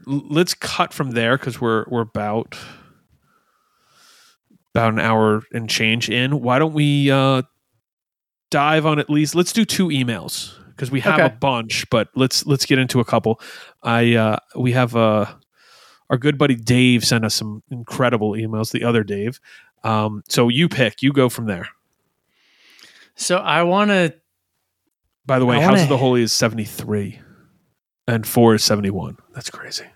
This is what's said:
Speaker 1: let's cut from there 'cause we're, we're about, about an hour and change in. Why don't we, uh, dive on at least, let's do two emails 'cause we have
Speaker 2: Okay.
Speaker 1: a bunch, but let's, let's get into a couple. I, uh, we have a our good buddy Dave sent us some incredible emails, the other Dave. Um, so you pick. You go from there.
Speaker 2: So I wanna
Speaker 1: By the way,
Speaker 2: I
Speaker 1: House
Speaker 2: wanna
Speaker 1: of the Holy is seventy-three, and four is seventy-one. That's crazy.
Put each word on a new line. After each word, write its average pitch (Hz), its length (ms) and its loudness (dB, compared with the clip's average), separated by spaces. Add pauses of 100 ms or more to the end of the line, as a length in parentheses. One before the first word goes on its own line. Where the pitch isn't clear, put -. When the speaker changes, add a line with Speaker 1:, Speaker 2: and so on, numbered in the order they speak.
(280)
Speaker 1:
let's 165 260 0
cut - 380 -4
from 135 200 -6
there 117 260 0
'cause 127 220 -8
we're, 113 260 0
we're 120 140 -4
about, 110 580 -6 (2250)
about 113 200 2
an 110 40 -2
hour 110 540 0
and 113 180 -8
change 113 400 -2
in. 127 300 -2
Why 123 180 0
don't 160 160 2
we, 143 380 2
uh, 135 300 2 (1080)
dive 151 360 2
on 151 120 2
at 143 100 -2
least, 147 280 0
let's 175 160 2
do 226 120 2
two - 220 0
emails 120 680 -4 (240)
'cause 127 140 -8
we 139 120 -2
have 170 180 2
Speaker 2:
Okay. 160 60 6
Speaker 1:
a 127 40 0
bunch, 117 600 -4
but 110 260 2
let's, 131 280 0
let's 139 220 0
get 135 140 4
into 131 180 0
a 117 60 2
couple. - 360 0 (440)
I, 117 320 4
uh, 110 220 2 (180)
we 127 160 0
have 120 240 0
a 107 420 2 (720)
our 131 80 2
good 139 200 -2
buddy 135 160 2
Dave 123 500 2
sent 117 200 0
us 107 100 -2
some 107 360 -8
incredible 120 640 -2
emails, 110 380 -4
the 113 140 -4
other 117 200 0
Dave. 104 360 -6 (440)
Um, 107 440 -2
so 120 200 2
you 147 200 2
pick. 123 340 -2
You 139 100 2
go 135 160 2
from 117 180 -6
there. 95 220 -6 (1500)
Speaker 2:
So - 240 -2
I 170 240 0
wanna 185 520 2 (1120)
Speaker 1:
By 131 140 0
the 127 60 4
way, 120 100 4
Speaker 2:
I 143 40 4
Speaker 1:
House 180 120 6
Speaker 2:
wanna 196 100 6
Speaker 1:
of 147 60 2
the 139 80 2
Holy 123 260 2
is 110 100 0
seventy-three, 107 880 -4 (880)
and 113 200 -2
four 117 280 6
is 104 80 2
seventy-one. 101 560 -2 (160)
That's - 160 -12
crazy. - 460 -14